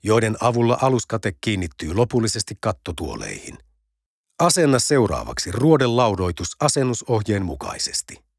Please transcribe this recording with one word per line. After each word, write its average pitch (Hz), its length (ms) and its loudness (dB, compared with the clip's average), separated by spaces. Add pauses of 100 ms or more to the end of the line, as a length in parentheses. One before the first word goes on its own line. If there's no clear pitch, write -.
joiden 110 380 2
avulla 120 420 2
aluskate 113 580 0
kiinnittyy 90 540 -4
lopullisesti 113 640 0
kattotuoleihin. 53 960 -8 (800)
Asenna 165 400 4
seuraavaksi - 760 0
ruodelaudoitus 117 1080 2
asennusohjeen 113 840 0
mukaisesti. - 800 -8 (140)